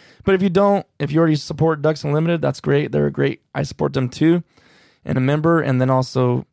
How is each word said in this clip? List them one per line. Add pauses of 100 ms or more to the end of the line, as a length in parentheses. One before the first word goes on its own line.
(240)
But
if
you
don't, (140)
if
you
already
support
Ducks
Unlimited,
that's
great.
They're
great. (120)
I
support
them
too, (640)
and
a
member.
And
then
also,